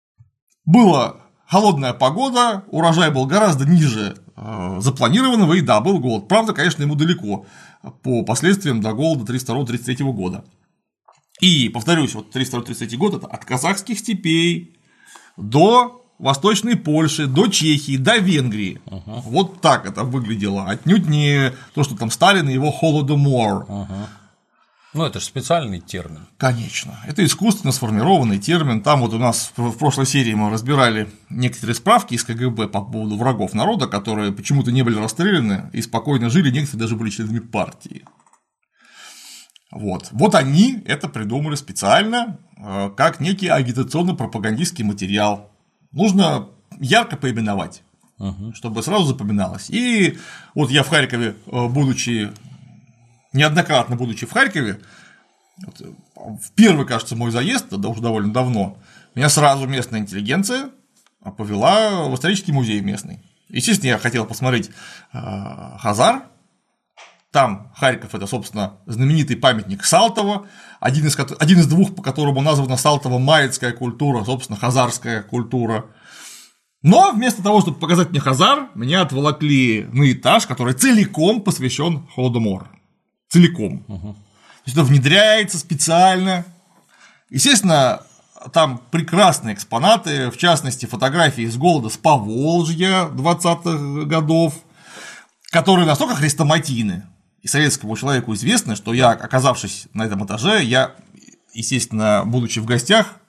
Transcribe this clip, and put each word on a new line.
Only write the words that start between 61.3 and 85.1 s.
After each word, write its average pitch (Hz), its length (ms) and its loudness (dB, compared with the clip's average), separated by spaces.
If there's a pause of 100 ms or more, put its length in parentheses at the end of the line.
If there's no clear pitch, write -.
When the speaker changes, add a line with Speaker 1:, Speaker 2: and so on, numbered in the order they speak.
Speaker 1:
повела 160 760 2
в 127 40 -4
исторический 170 380 -2
музей 113 300 0
местный. 98 380 -8 (300)
Естественно, 139 400 0
я 110 80 2
хотел 113 300 -2
посмотреть, 127 420 -2 (440)
э, - 640 -12
Хазар. 151 460 2 (1080)
Там 110 440 0
Харьков — 123 380 -2
это, 98 140 -8
собственно, 104 580 -6
знаменитый 131 500 0
памятник 101 480 0
Салтова, 202 640 2 (340)
один 151 280 0
из 143 80 0
кото-, 135 240 -6
один 175 200 8
из 160 60 6
двух, 180 300 2
по - 80 -12
которому 135 380 0
названа 139 360 2
Салтова-маецкая 131 920 2
культура, 123 520 -2
собственно, 120 360 -6
хазарская 120 640 -2
культура. 117 640 -4 (960)
Но 330 280 8
вместо 233 300 0
того, 208 200 4
чтобы 151 180 -2
показать 170 320 0
мне 143 80 -2
Хазар, 214 560 2
меня 139 260 0
отволокли 135 920 0
на 135 200 4
этаж, 190 340 2
который 127 300 -2
целиком 214 640 2
посвящен 143 720 -2
Холодомору, 113 540 -2 (640)
целиком. 165 540 2
Speaker 2:
Мгм. 101 260 -12
Speaker 1:
То - 60 -20 (460)
есть 127 120 -6
это 156 80 6
внедряется 180 720 4